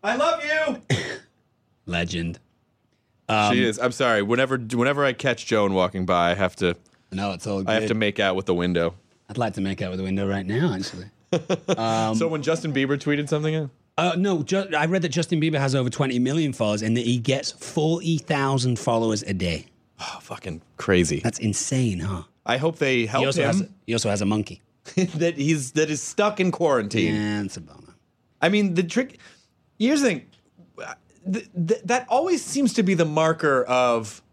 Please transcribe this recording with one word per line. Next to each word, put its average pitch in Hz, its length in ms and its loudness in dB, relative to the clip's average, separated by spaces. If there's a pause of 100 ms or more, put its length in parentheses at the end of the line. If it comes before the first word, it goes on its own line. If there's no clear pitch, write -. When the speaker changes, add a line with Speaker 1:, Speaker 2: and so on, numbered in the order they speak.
Speaker 1:
I 220 140 0
love 320 280 0
you. 302 520 -2
Speaker 2:
<coughs> - 880 -14
Legend. 87 520 -4 (920)
Speaker 1:
She 110 60 0
Speaker 2:
Um, 107 220 4
Speaker 1:
is. 117 220 2
I'm 120 140 0
sorry. 117 300 2
Whenever, 127 360 2
whenever 123 460 0
I 135 80 2
catch 123 340 -2
Joan 101 280 2
walking 92 320 0
by, 87 240 2
I 87 40 2
have 95 220 -2
to, 87 200 0 (360)
Speaker 2:
No, 98 200 -4
it's 90 140 -10
all 98 220 -4
Speaker 1:
I 110 60 2
have 110 100 2
Speaker 2:
good. 110 40 -2
Speaker 1:
to 113 60 2
make 107 260 0
out 95 160 2
with 95 100 -4
the 92 80 2
window. 87 400 0 (340)
Speaker 2:
I'd 104 100 -8
like 113 160 -2
to 101 60 -8
make 98 220 -4
out 95 80 -6
with 92 80 -6
the 95 60 -4
window 98 240 -2
right 98 180 -2
now, 127 280 0
actually. 95 320 -10 (240)
Speaker 1:
<laughs> 180 460 -2
Speaker 2:
Um, 113 380 0
Speaker 1:
So 117 140 0
when 156 140 -4
Justin 160 300 -2
Bieber 135 260 0
tweeted 147 300 -2
something 156 260 -2
out? 151 160 -4 (280)
Speaker 2:
Uh, 170 180 2
no, 180 260 0
Ju-, 190 340 -2
I 151 100 2
read 180 160 0
that 170 80 -2
Justin 160 300 0
Bieber 156 180 2
has 135 160 2
over 127 160 2
twenty 131 280 0
million 139 360 2
followers 107 280 0
and 113 140 2
that 120 80 0
he 123 140 2
gets 131 340 0
forty 165 640 0
thousand 135 640 0
followers 113 460 0
a 101 100 -4
day. 87 320 -4 (340)
Speaker 1:
Oh, - 220 -12
fucking - 400 -12 (160)
crazy. 87 440 4
Speaker 2:
That's 117 180 -2
insane, 113 580 0
huh? 87 240 -4 (240)
Speaker 1:
I 117 100 0
hope 160 220 -2
they 131 260 2
help 113 180 0
Speaker 2:
He 135 40 2
also 135 160 0
Speaker 1:
him. - 60 2
Speaker 2:
has, - 200 2 (180)
he 113 60 -2
also 113 160 0
has 101 140 0
a 98 40 0
monkey. 104 360 -2 (240)
Speaker 1:
<laughs> - 80 -18 (220)
That 165 200 0
he's, 139 360 -2
that 151 180 2
is 147 100 -4
stuck 208 400 0
in 185 100 2
quarantine. 110 640 2
Speaker 2:
Yeah, 104 280 -2
it's 98 160 -8
a - 20 -14
bummer. - 340 -20 (460)
Speaker 1:
I 156 80 2
mean, 202 240 2
the 175 120 2
trick, 254 340 -4 (600)
here's 269 220 2
the 277 80 2
thing. 151 180 -4 (1040)
Th-, 220 180 -4 (180)
th-, 202 180 0
that 247 240 0
always 320 340 2
seems 269 320 0
to 233 80 2
be 190 120 4
the 165 100 4
marker 156 600 2
of 120 580 2 (100)